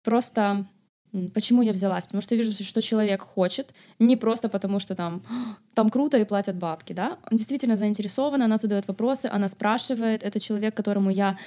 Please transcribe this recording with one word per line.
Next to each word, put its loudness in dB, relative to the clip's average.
просто, 0
м, -4
почему 2
я 4
взялась? 0
Потому -4
что -2
я 2
вижу, 0
что -2
человек 0
хочет, -2
не 8
просто 0
потому, -2
что -6
там, -6
<gasps> -10
там 4
круто 2
и 4
платят -2
бабки, -8
да? -4
Он 2
действительно 0
заинтересован, 0
она 4
задаёт -2
вопросы, -2
она 0
спрашивает. -2
Это -4
человек, -2
которому 0
я, 0